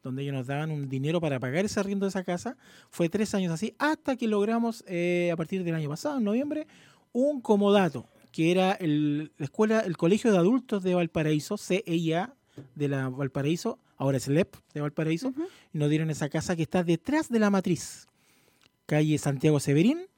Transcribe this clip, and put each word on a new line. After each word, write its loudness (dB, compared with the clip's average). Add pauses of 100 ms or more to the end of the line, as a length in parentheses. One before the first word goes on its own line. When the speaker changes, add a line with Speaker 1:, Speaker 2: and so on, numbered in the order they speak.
Speaker 1:
donde -8
ellos -6
nos -6
daban -4
un -6
dinero -2
para 0
pagar -2
ese -2
arriendo -2
de 0
esa -4
casa. -6 (320)
Fue 0
tres 0
años 0
así, -6
hasta 0
que -2
logramos, 0
eh, 0
a 0
partir -4
del -2
año -4
pasado, -4
en 0
noviembre, -2 (460)
un 2
comodato, 4 (280)
que 2
era 4
el, 0
la -6
escuela, 2
el -4
Colegio 2
de 6
Adultos 2
de 0
Valparaíso, 0
C -2
E -2
I 0
A -2 (420)
de -2
la -2
Valparaíso, -4 (180)
ahora 0
es -4
lep 0 (180)
de -6
Valparaíso, -4
Speaker 2:
Ujú. -6 (300)
Speaker 1:
y -4
nos 2
dieron 0
esa -4
casa -2
que 0
está 0
detrás 0
de 2
la 4
matriz, -2 (760)
calle 2
Santiago 2
Severín. 4 (160)